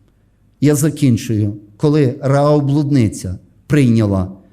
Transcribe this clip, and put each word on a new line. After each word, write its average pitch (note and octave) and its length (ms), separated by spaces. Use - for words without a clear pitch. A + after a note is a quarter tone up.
Я D3 140
закінчую. A#2 760
Коли D3 440
Раав C#3+ 440
блудниця C3+ 760
прийняла A2 640